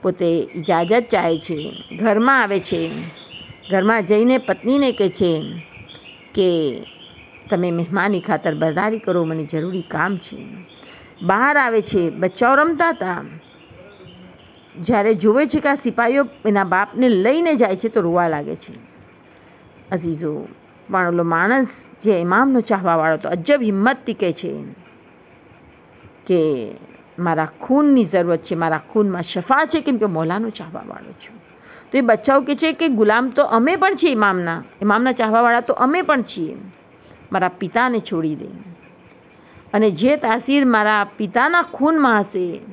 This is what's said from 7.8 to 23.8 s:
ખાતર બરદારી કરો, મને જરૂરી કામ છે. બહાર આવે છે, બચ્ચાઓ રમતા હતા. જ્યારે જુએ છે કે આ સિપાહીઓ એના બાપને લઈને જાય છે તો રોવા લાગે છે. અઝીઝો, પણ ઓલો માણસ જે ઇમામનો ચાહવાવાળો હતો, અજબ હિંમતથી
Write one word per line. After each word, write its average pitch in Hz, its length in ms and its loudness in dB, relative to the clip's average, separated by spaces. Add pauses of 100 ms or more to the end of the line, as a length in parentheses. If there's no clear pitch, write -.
ખાતર 165 360 -2
બરદારી 175 440 -2
કરો, 175 260 0
મને 160 180 -4
જરૂરી 165 380 -6
કામ 170 360 -4
છે. 135 300 -14 (760)
બહાર 226 360 2
આવે 233 240 2
છે, 175 280 0
બચ્ચાઓ 185 460 0
રમતા 311 340 2
હતા. 180 340 -6 (1600)
જ્યારે 214 320 2
જુએ 214 320 2
છે 302 140 -2
કે 294 100 0
આ 277 60 2
સિપાહીઓ 247 500 0 (200)
એના 202 180 2
બાપને 196 460 2
લઈને 277 460 2
જાય 208 200 2
છે 208 120 -6
તો 220 140 0
રોવા 175 260 2
લાગે 151 280 -4
છે. - 180 -18 (1200)
અઝીઝો, 160 560 -6 (440)
પણ 185 160 2
ઓલો 170 160 0
માણસ 190 440 2 (360)
જે 196 160 2
ઇમામનો 226 420 2
ચાહવાવાળો 170 520 0
હતો, 147 160 -4
અજબ 180 320 0
હિંમતથી 226 520 0